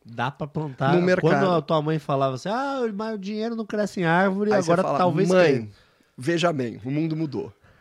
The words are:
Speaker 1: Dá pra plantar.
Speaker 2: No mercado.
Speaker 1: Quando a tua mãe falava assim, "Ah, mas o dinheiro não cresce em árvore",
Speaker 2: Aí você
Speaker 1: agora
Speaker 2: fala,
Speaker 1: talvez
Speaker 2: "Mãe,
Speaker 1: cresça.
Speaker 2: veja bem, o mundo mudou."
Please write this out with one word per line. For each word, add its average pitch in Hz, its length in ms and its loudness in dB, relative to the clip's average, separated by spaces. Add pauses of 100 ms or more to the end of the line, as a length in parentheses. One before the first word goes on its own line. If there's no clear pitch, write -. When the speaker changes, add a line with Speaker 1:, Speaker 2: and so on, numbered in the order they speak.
Speaker 1:
Dá 120 280 -6
pra 151 160 -8
plantar. 151 480 0
Speaker 2:
No 180 60 4
mercado. 180 280 2
Speaker 1:
Quando 151 220 4
a 165 100 2
tua 160 180 0
mãe 156 200 -2
falava 135 340 0
assim, 131 140 -8
"Ah, 269 320 -4 (120)
mas 220 220 -6
o 214 40 -8
dinheiro 214 360 -6
não 220 100 -6
cresce 208 360 -4
em 175 40 0
árvore", 190 480 2
Speaker 2:
Aí 202 80 4
você 170 120 2
Speaker 1:
agora 175 100 4
Speaker 2:
fala, 143 160 0
Speaker 1:
talvez 180 300 2
Speaker 2:
"Mãe, 180 240 6 (140)
Speaker 1:
cresça. 104 60 -16 (460)
Speaker 2:
veja 165 340 0
bem, 117 320 -4
o 127 60 -6
mundo 156 240 -2
mudou." 135 380 -6 (280)